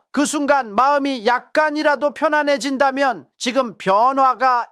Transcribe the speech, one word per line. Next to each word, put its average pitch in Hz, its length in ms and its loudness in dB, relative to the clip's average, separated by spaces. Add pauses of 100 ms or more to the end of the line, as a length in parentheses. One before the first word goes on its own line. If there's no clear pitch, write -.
(120)
그 285 120 0
순간 277 520 -2
마음이 269 500 0
약간이라도 294 880 0
편안해진다면 277 1120 0 (140)
지금 233 400 -2
변화가 247 920 2